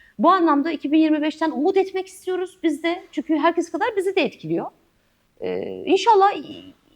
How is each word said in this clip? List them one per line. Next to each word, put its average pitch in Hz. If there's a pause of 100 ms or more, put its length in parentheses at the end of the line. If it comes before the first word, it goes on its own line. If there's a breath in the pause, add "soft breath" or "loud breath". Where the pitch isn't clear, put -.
(180 soft breath)
Bu 262
anlamda 330
iki 285
bin 320
yirmi 311
beşten 311
umut 302
etmek 381
istiyoruz 359
biz 302
de. 339
Çünkü 311
herkes 330
kadar 330
bizi 381
de 339
etkiliyor. 180 (720)
Ee, 92
inşallah 392 (640)